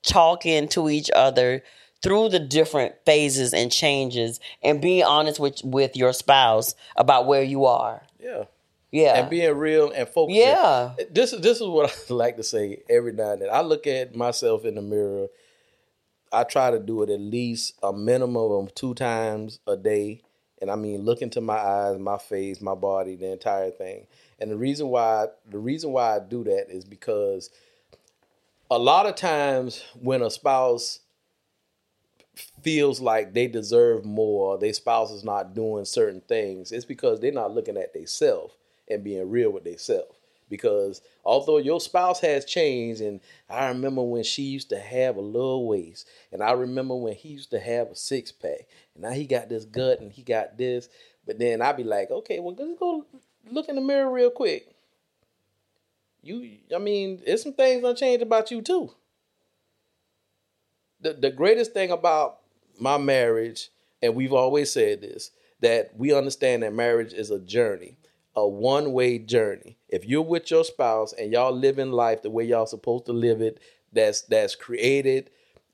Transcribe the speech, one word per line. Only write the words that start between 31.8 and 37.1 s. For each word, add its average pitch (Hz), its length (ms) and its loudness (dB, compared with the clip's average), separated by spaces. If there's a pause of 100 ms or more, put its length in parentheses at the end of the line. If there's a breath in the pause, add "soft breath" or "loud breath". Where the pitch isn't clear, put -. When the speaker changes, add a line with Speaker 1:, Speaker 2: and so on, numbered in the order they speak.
Speaker 2:
feels 143 380 2
like 110 340 0
they 120 120 2
deserve 113 580 2
more, 104 540 0
their 104 140 0
spouse 113 380 -2
is 101 140 -16
not 98 300 -6
doing 107 300 -4
certain 101 380 0
things, 98 500 -4
it's 120 140 -10
because 120 340 -2